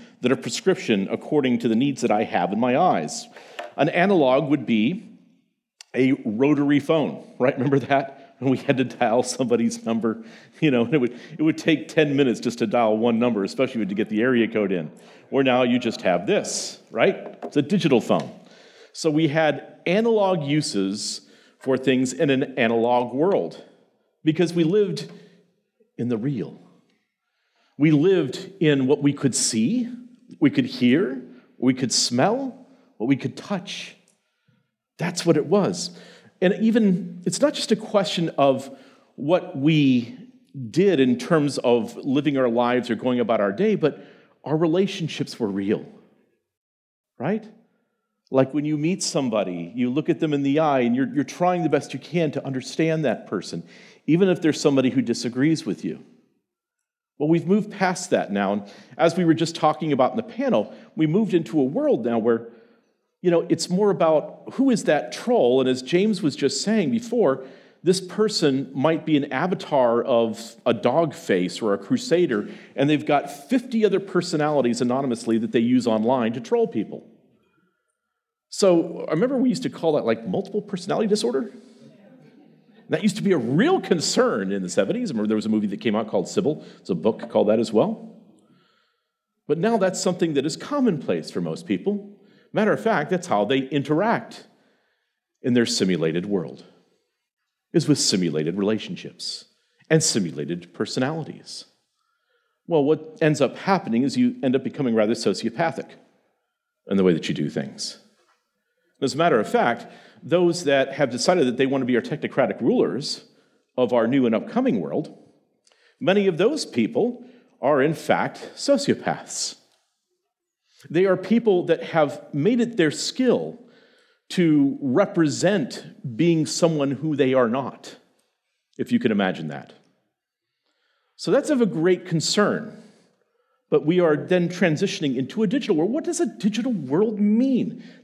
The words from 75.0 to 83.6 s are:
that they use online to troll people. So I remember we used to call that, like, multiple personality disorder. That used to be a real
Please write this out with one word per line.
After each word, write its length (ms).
that 120
they 80
use 300
online 460
to 60
troll 280
people. 400
So 580
I 20
remember 260
we 120
used 160
to 60
call 240
that, 120
like, 220
multiple 340
personality 460
disorder. 440
That 140
used 140
to 60
be 100
a 40
real 440